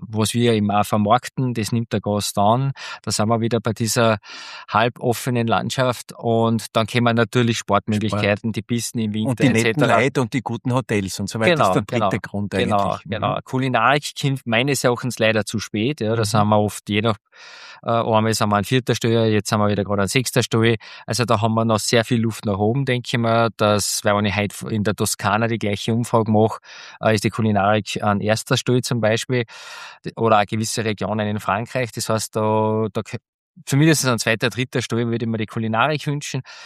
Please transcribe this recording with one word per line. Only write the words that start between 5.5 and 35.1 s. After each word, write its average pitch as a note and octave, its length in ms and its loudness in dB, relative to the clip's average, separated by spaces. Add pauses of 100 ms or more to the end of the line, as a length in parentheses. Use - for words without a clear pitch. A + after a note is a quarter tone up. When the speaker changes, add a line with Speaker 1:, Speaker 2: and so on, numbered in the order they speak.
Speaker 1:
und A#2 600 0
dann A2+ 160 0
kommen A#2+ 260 2
natürlich A#2 440 2
Sportmöglichkeiten, G#2 880 0
Speaker 2:
Sport. G#2 80 -4
Speaker 1:
die A2 60 -6
Pisten A#2 360 -6
im G#2+ 160 -4
Winter A2 160 -2
Speaker 2:
Und A2+ 100 -2
die B2+ 100 4
netten A2+ 160 4
Speaker 1:
et A2+ 120 0
cetera. A#2 220 4
Speaker 2:
Leute C3+ 220 0
und A2 100 -4
die C3 100 -2
guten A#2+ 320 -4
Hotels G#2 460 -2
und G2 80 -4
so A#2 100 -6
weiter. A2+ 140 4
Speaker 1:
Genau, B2+ 160 4
Speaker 2:
Das - 0 -
ist F#2 60 2
der - 80 2
dritte A2 360 0
Speaker 1:
genau. - 20 -4
Speaker 2:
Grund G2+ 300 -8
Speaker 1:
Genau, G2+ 280 0
Speaker 2:
eigentlich. G2+ 280 -2
Mhm. - 40 -10
Speaker 1:
genau. G#2 340 -4
Kulinarik B2+ 760 0
kommt C3+ 240 0
meines B2 380 0
Erachtens B2 380 0
leider A2 240 2
zu - 160 -6
spät. A#2 400 -2
Ja, A2 160 0
da A2+ 60 0
Speaker 2:
Mhm. - 20 2
Speaker 1:
sind G#2 240 4
wir G#2+ 100 4
oft G#2+ 320 -4
je G#2 100 0
nach, A2 160 0 (680)
äh, - 60 -4
einmal A2+ 440 2
sind G#2+ 140 0
wir G#2 80 2
an G2 80 2
vierter B2 320 0
Stelle, A2+ 320 2
jetzt G#2+ 220 0
sind A2 100 2
wir G#2 80 2
wieder G2+ 160 0
gerade G2 180 0
an F#2+ 60 0
sechster C3 340 0
Stelle. A2+ 360 2 (280)
Also A2+ 180 0
da G#2+ 160 2
haben A2 140 2
wir A2+ 100 2
noch A2 140 2
sehr A#2 260 2
viel A#2+ 160 0
Luft A2 240 -4
nach G2 140 0
oben, A#2+ 260 0
denke B2 280 -2
ich B2 60 0
mal, A#2 400 2
dass, G#2 440 2
weil G#2 140 4
wenn G#2+ 80 2
ich F#2+ 100 0
heute G2+ 360 -4
in A2 120 -2
der G2+ 120 0
Toskana G#2+ 520 0
die A2+ 120 -2
gleiche G#2 340 -2
Umfrage A2+ 380 0
mache, G#2+ 280 4 (440)
äh, A2 120 4
ist G2+ 100 0
die A#2 40 2
Kulinarik G#2+ 720 0
an G2+ 200 0
erster G#2+ 340 0
Stelle B2 240 0
zum A#2+ 220 -4
Beispiel A2+ 420 0 (720)
oder A2 240 4
auch G2+ 60 2
gewisse A2 400 -4
Regionen G#2 420 -2
in G#2 100 -4
Frankreich. A#2 540 -4
Das - 160 -8
heißt, A2 260 -2
da, A2 560 0
da A2 120 -6
k-, - 160 -10 (480)
für C3+ 100 0
mich D3+ 120 6
ist D#3 140 4
es C3 40 0
an A#2+ 120 2
zweiter, A2+ 300 0
dritter B2+ 320 -4
Stelle, A#2 280 -2
würde A#2 180 -2